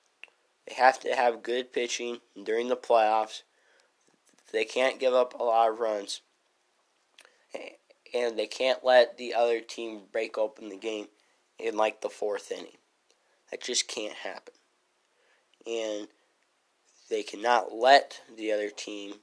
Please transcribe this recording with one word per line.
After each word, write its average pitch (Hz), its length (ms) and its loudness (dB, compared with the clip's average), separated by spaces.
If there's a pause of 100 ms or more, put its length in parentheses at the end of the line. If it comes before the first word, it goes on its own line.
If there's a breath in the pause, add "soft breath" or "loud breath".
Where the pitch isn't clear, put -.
(680)
They - 80 -14
have 131 240 6
to 123 160 -2
have 123 260 2
good 127 320 -4
pitching 120 460 -4 (220)
during 113 260 -2
the 123 100 0
playoffs. 110 640 2 (1080)
They 110 120 -2
can't 127 360 0
give 127 140 2
up 127 200 2
a - 100 -6
lot 113 280 4
of 110 80 -8
runs. 107 420 -4 (1900 soft breath)
And 120 240 -2
they 107 100 -2
can't - 360 -2
let 127 340 6
the 120 160 -8
other 117 260 2
team 110 520 -10
break 113 260 -6
open 110 320 -4
the 95 80 -12
game 107 300 -8 (500)
in, 113 180 -4
like, 110 260 0
the 104 80 -6
fourth 104 420 -6
inning. 90 260 -12 (760)
That - 100 -10
just - 260 -2
can't - 280 -8
happen. - 380 -12 (1120)
And 110 400 -4 (1000)
they 107 140 -2
cannot 110 500 0
let 127 480 6 (140)
the 107 160 -4
other 104 180 0
team 101 540 -12